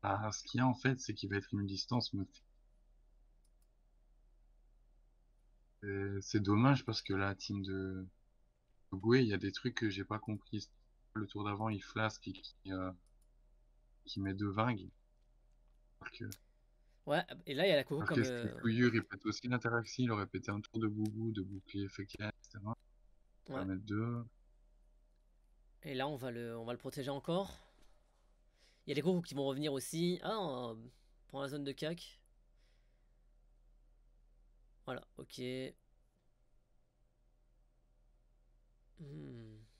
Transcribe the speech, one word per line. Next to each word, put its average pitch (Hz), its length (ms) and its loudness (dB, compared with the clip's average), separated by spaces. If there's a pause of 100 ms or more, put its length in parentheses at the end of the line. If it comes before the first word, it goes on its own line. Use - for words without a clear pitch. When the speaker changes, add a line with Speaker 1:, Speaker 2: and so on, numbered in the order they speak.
Speaker 1:
Ah, 104 280 2
ce - 120 -6
qu'il - 160 -2
y - 20 6
a, 127 60 8
en 123 80 6
fait, 131 240 2
c'est 110 160 -6
qu'il 98 140 -6
va 101 80 2
être - 160 -2
une 101 120 2
distance, 98 480 -2
mais 98 100 -2 (3500)
c'est, 98 400 -2
c'est - 180 2
dommage 110 460 6
parce 110 160 -2
que - 120 -2
la 98 200 2
team 101 300 -4
de 95 420 -4 (840)
Goué, 110 300 8
il 120 60 6
y 104 60 2
a 98 40 2
des 98 140 0
trucs 120 220 -2
que 110 160 0
j'ai 95 160 -4
pas 110 140 -2
compris. 107 500 -6 (460)
Le 107 100 -2
tour 104 200 -6
d'avant, 104 240 0
il 101 120 0
flasque - 460 0
et 95 60 -6
qui, - 220 -12 (120)
euh, 92 240 -2 (1120)
qui - 140 -6
met 98 160 0
deux 101 160 0
vagues. 107 360 2 (1120)
Alors - 120 -14
que - 140 -8 (800)
Speaker 2:
Ouais, 151 200 2 (220)
et 139 60 -4
là, 147 120 4
il 202 40 6
y 180 40 8
a - 20 8
la 139 80 6
Coco 143 180 -2
Speaker 1:
alors - 80 0
Speaker 2:
comme, 139 120 4
Speaker 1:
que 131 80 4
Speaker 2:
euh, 120 180 -2
Speaker 1:
Steve - 140 -6
Couillure, 117 340 6
il 110 80 4
pète - 220 -10
aussi 107 220 -2
l'interaxie, 120 560 2
il 120 80 4
aurait 104 160 2
pété 98 240 -4
un 104 100 0
tour - 180 -4
de 110 80 2
Boubou, 107 440 0
de 107 100 -2
bouclier, 98 480 -6
F - 80 -14
K, - 240 -8
et 107 80 -4 (120)
cetera. 107 360 -8 (720)
On 131 60 -10
va 135 60 -4
Speaker 2:
Ouais. 95 60 -4
Speaker 1:
mettre 95 180 -2
deux. 113 400 0 (1600)
Speaker 2:
Et 143 100 -6
là, 131 120 0
on 151 80 -2
va 127 160 -4
le, 117 260 -6
on 113 60 -8
va 117 80 -4
le 120 80 -4
protéger 131 300 -6
encore. 165 500 -2 (1300)
Il - 60 -6
y - 20 -2
a - 20 0
les 147 60 2
Coco 175 200 4
qui 170 120 -8
vont 139 120 0
revenir 139 280 0
aussi. 165 500 0
Ah, 214 160 -2
on 123 380 -2 (500)
prend 139 140 -6
la 139 80 -2
zone 143 160 -4
de 139 80 -4
cac. 160 480 -6 (2750)
Voilà, 131 200 -6 (120)
ok. 131 240 -12 (3500)
Hmm. 135 580 -12 (220)